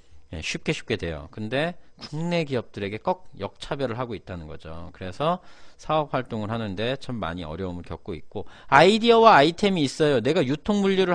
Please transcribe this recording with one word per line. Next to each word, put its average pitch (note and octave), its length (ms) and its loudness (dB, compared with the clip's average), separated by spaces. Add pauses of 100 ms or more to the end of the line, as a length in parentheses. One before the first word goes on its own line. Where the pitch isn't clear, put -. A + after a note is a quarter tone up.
(320)
예, D#2 100 -8
쉽게 - 300 -4
쉽게 - 240 -4
돼요. D#2+ 340 -6
근데 C3+ 460 -6 (220)
국내 E3 460 -2
기업들에게 G#2+ 540 -4
꼭 F3 300 -4 (100)
역차별을 A#2 600 -6
하고 A#2+ 160 -6
있다는 E2+ 340 -10
거죠. D#2+ 440 -12
그래서 C#3+ 460 -4 (400)
사업 D3+ 340 -2
활동을 A#2 380 -4
하는데 A2+ 460 -2
참 - 180 -8
많이 F2 300 -6
어려움을 F2 400 -6
겪고 - 300 -10
있고, F2+ 320 -8 (200)
아이디어와 A3 680 8
아이템이 E3 460 4
있어요. C#3+ 380 2
내가 D3+ 240 2
유통 D#3 380 0
물류를 F#3+ 320 4